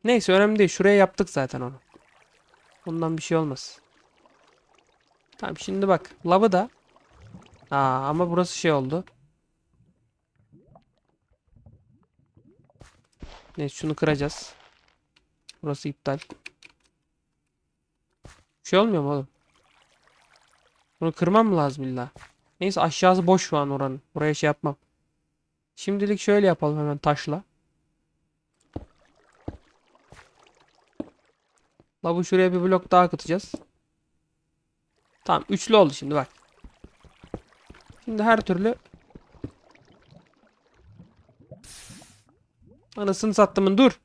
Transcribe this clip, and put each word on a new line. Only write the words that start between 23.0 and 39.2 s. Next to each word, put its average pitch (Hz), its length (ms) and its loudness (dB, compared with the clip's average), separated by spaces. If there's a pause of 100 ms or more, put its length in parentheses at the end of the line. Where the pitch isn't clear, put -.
boş 185 160 4
şu 156 140 -4
an 143 120 -2
oranın. 135 320 -6 (140)
Buraya 151 180 0
şey 151 140 -2
yapmam. 147 280 -2 (1000)
Şimdilik 202 440 -2
şöyle 202 280 4
yapalım 151 320 0
hemen 147 180 -4
taşla. 151 460 -2 (4000)
La 170 100 0
bu 180 80 -2
şuraya 185 300 2
bir 180 80 -2
blok 185 300 0
daha 180 100 6
akıtacağız. 175 500 -2 (1700)
Tamam, 165 240 0
üçlü 208 260 0
oldu 165 180 6
şimdi 139 220 -6
bak. 135 120 -2 (1800)
Şimdi 214 180 -4
her 220 180 4
türlü. 202 340 -2 (4000)